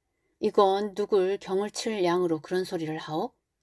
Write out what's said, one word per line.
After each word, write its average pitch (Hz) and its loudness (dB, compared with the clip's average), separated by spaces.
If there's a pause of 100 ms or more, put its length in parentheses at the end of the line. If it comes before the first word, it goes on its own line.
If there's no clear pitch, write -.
(400)
"이건 202 2
누굴 196 2
경을 196 -2
칠 214 -4
양으로 175 2
그런 185 -2
소리를 160 -4
하오?" 160 -6 (300)